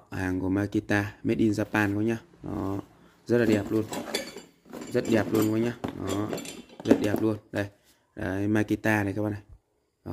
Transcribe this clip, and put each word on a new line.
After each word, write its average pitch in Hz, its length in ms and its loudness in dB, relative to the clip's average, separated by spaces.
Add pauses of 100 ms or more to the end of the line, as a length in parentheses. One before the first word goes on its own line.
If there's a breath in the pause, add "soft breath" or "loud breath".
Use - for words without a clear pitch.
(120)
hàng 92 280 -2
của 92 100 -2
Makita, 104 640 0 (100)
made 113 160 0
in 113 120 4
Japan 104 140 0 (240)
các 101 60 0
bác 104 80 0
nhá. 117 140 0 (260)
Đó, 95 360 -4 (480 soft breath)
rất 117 100 4
là 120 80 4
đẹp 107 240 4
luôn. 110 140 2 (1080)
Rất 123 200 0
đẹp 107 200 4
luôn 110 140 4
các 107 60 2
bác 110 80 2
nhá. 120 140 0 (340)
Đó, 101 220 -2 (540)
rất 113 180 8
đẹp 104 200 0
luôn. 110 160 2 (140)
Đây. 101 140 0 (500 soft breath)
Đấy, 98 320 -2
Makita 107 560 2
này 98 100 0
các 104 80 -2
bác 107 80 0
này. 104 120 -6 (640)
Đó, 98 80 -10